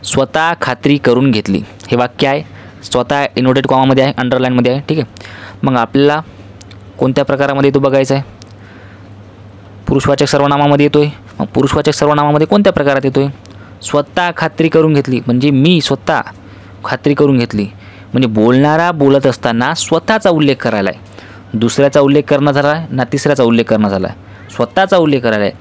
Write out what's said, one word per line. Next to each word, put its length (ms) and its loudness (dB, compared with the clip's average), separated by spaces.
"स्वतः 560 -2
खात्री 360 -2
करून 340 2
घेतली." 320 -2
हे 80 0
वाक्य 320 -2
आहे, 140 -2
स्वतः 400 -2
इन्व्हर्टेड 440 0
कॉमामध्ये 380 4
आहे, 140 -2
अंडरलाईनमध्ये 540 0
आहे. 160 -4
ठीक 100 -2
आहे, 80 -4
मग 140 0
आपल्याला 440 2
कोणत्या 260 0
प्रकारामध्ये 440 0
येतो 100 0
बघायचं 360 0
आहे. 80 -4
पुरुषवाचक 400 0
सर्वनामामध्ये 600 2
येतोय. 220 2
मग 80 -4
पुरुषवाचक 460 0
सर्वनामामध्ये 540 0
कोणत्या 260 2
प्रकारात 320 0
येतोय? 220 0
स्वतः 540 -2
खात्री 320 -2
करून 240 2
घेतली, 340 0
म्हणजे 240 0
मी 300 2
स्वतः 400 -2
खात्री 300 -2
करून 240 2
घेतली, 280 -2
म्हणजे 160 0
बोलणारा 600 2
बोलत 360 2
असताना 480 -2
स्वतःचा 560 -2
उल्लेख 260 2
करायला 340 -2
आहे, 100 -10
दुसऱ्याचा 420 2
उल्लेख 220 2
करणं 300 0
झाला 160 0
आहे 220 -4
ना, 140 -2
तिसऱ्याचा 380 -2
उल्लेख 220 2
करणं 240 0
झाला 180 -2
आहे, 100 -10
स्वतःचा 420 0
उल्लेख 240 2
करायला 240 0
आहे. 160 -2